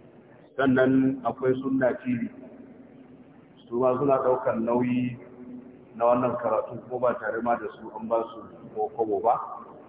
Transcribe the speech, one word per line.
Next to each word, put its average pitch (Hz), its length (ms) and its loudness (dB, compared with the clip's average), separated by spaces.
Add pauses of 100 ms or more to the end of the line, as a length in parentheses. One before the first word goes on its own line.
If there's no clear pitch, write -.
(580)
Sannan 131 680 4
akwai 127 360 0
Sunna 131 320 2
T 127 200 -4
V, 113 160 -4 (1400)
su 117 100 -4
ma 127 200 4
suna 139 200 4
ɗaukar 123 400 2
nauyi 123 600 0 (800)
na 113 100 0
wannan 123 320 4
karatu, 110 400 -2 (120)
ko 123 100 -4
ba 123 140 2
tare 110 280 -4
ma 117 140 0
da 110 120 -8 (100)
su 110 160 -14
an 110 140 -10
ba 117 220 2
su - 120 -14 (320)
ko 107 240 -4
kobo 110 220 0
ba. - 180 2 (520)